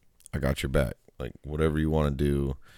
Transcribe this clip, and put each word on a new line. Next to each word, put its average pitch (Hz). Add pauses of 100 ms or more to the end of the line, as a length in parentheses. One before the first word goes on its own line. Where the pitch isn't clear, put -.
(320)
I -
got 67
your 73
back. 65 (240)
Like, 64 (100)
whatever 76
you 78
wanna 76
do, 69 (220)